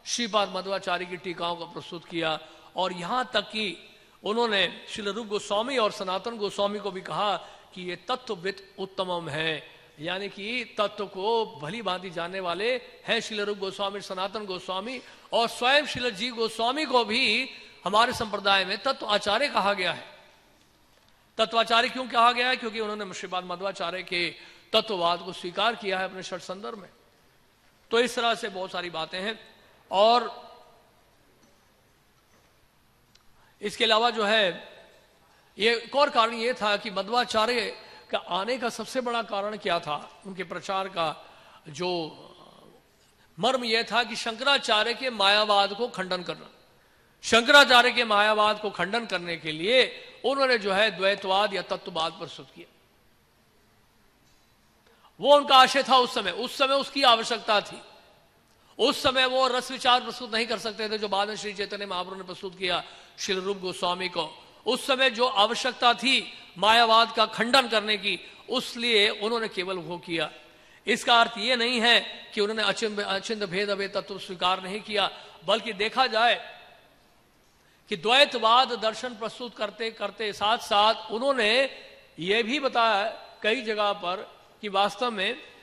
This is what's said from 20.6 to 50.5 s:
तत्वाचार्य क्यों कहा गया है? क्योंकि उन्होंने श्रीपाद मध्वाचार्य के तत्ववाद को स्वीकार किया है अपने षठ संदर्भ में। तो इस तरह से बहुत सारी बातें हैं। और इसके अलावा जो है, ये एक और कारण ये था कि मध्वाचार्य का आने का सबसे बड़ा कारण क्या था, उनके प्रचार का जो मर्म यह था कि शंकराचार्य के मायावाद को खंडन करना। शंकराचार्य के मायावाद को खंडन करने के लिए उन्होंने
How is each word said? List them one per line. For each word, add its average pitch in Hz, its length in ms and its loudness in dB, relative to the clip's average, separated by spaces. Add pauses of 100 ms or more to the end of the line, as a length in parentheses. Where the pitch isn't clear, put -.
तत्वाचार्य 226 500 2
क्यों 254 200 -6
कहा 240 240 6
गया 247 160 0
है? 254 80 0
क्योंकि 226 240 -6
उन्होंने 208 340 -6
श्रीपाद 180 300 -6
मध्वाचार्य 180 580 -6
के 175 320 -4 (380)
तत्ववाद 175 480 2
को 180 120 -10
स्वीकार 196 420 -2
किया 190 240 -4
है 190 60 -2
अपने 190 180 -8
षठ 180 160 -10
संदर्भ 208 400 -12
में। 175 100 -18 (1000)
तो 233 100 4
इस 247 160 2
तरह 233 180 2
से 214 140 -6
बहुत 190 220 -8
सारी 175 200 -6
बातें 160 300 -8
हैं। 214 340 -8 (360)
और 226 600 4 (3000)
इसके 208 220 -2
अलावा 226 260 4
जो 220 140 -2
है, 202 440 0 (880)
ये 226 180 2
एक 233 200 -6
और 285 140 4
कारण 233 220 2
ये 233 220 -2
था 208 220 0
कि 202 140 -6
मध्वाचार्य 220 840 -2 (340)
का 208 80 -4
आने 202 400 -4
का 233 100 -4
सबसे 226 320 -6
बड़ा 233 220 -4
कारण 208 340 -6
क्या 175 240 0
था, - 460 -10
उनके 185 180 -10
प्रचार 190 440 -6
का 165 420 -6 (380)
जो 165 540 -6 (1160)
मर्म 247 240 2
यह 226 180 0
था 226 200 0
कि 226 140 -4
शंकराचार्य 233 800 0
के 254 160 -4
मायावाद 202 640 4
को 233 140 -4
खंडन 185 340 -6
करना। 160 280 -10 (720)
शंकराचार्य 247 720 8
के 233 120 2
मायावाद 214 560 4
को 208 100 -4
खंडन 202 360 -2
करने 175 300 -4
के 156 160 -8
लिए 202 500 2 (220)
उन्होंने 262 340 2